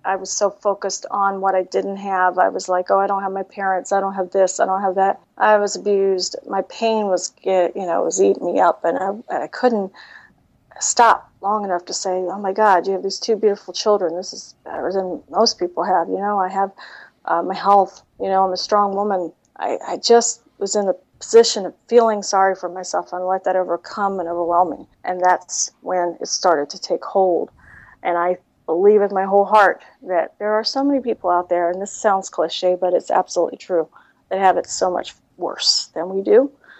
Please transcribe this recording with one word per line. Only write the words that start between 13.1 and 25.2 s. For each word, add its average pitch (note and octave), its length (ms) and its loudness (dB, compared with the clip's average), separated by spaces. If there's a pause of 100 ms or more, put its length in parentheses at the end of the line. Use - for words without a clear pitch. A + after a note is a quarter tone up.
two A3+ 160 0
beautiful G3+ 360 0
children. G3 440 0
This F#3+ 160 -8
is - 320 -18
better D#3 280 -6
than F#3 380 -4
most G#3 260 2
people F3 280 -4
have." F3+ 240 0
You F#3 100 -4
know, G3+ 220 -2
I F#3 80 0
have, G3 240 -2 (540)
uh, E3+ 180 0
my F#3 100 -6
health. G3 480 2 (180)
You F#3+ 60 -4
know, F#3+ 180 2
I'm F#3 80 0
a F3+ 40 -6
strong G3+ 400 0
woman. G3 360 -2 (240)
I, - 300 -4
I F3 120 -8
just - 420 2 (180)
was G3 160 -4
in G3+ 140 0
a F3+ 60 2 (240)
position A3+ 480 4
of - 80 -12 (140)
feeling A3+ 340 4
sorry F#3+ 320 2
for F#3 140 -8
myself F3+ 440 -8
and F3+ 140 -6
let F#3+ 180 -2
that F#3 120 0
overcome F#3 640 -4
and E3+ 80 -6
overwhelm E3+ 420 0
me. - 160 -12 (180)
And F3+ 160 -6